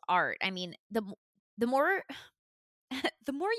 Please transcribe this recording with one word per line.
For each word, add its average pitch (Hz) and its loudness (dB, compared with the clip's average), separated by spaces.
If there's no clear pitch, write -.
art. 165 4
I 190 2
mean, 180 -8
the 214 0
m-, 196 -8
the 233 2
more, 294 4
<laughs> - -4
the 277 -4
more 320 -2